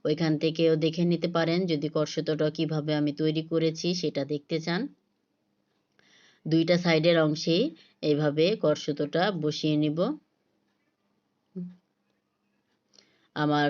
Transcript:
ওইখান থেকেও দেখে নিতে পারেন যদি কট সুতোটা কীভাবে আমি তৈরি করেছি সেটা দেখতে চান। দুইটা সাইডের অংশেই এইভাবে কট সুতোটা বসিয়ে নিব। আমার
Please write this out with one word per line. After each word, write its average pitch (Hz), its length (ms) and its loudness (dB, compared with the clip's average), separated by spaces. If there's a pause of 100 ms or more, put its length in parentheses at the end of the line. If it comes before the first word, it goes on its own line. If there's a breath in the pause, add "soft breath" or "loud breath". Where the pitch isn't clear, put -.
ওইখান 156 340 0
থেকেও 160 380 2
দেখে 160 300 0
নিতে 175 220 0
পারেন 170 380 0
যদি 151 240 -2
কট 151 200 0
সুতোটা 156 400 -2
কীভাবে 156 460 -2
আমি 147 180 0
তৈরি 156 300 -2
করেছি 160 520 -2
সেটা 151 300 -4
দেখতে 151 340 -6
চান। 170 220 -4 (1600 soft breath)
দুইটা 165 320 4
সাইডের 170 420 4
অংশেই 156 440 2 (400 loud breath)
এইভাবে 151 420 2 (160)
কট 151 160 2
সুতোটা 147 540 -2
বসিয়ে 151 460 -2
নিব। 151 200 0 (3500 soft breath)
আমার 147 340 2